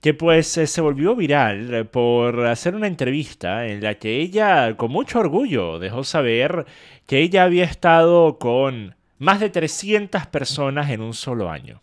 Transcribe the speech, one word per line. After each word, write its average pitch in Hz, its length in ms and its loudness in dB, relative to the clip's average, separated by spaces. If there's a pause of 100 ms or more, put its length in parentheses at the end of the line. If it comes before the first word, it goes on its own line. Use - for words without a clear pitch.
Que, 151 100 2
pues, 160 460 2
eh, 156 80 0
se 165 160 -4
volvió 151 340 0
viral, 123 560 0
eh, 113 140 -2
por 120 580 0
hacer 120 300 -2
una 214 120 -4
entrevista 139 800 -4
en 104 160 -8
la 107 120 -2
que 110 260 -4
ella, 180 560 2
con 117 140 -4
mucho 226 300 -2
orgullo, 143 580 -2
dejó 104 260 -6
saber 139 640 0 (400)
que 135 140 2
ella 180 240 4
había 180 200 4
estado 165 720 4
con 120 580 -2 (200)
más 196 240 2
de 214 80 -2
trescientas 196 760 -4
personas 143 640 -4
en 110 100 -4
un 113 140 -8
solo 110 360 -6
año. 62 320 -14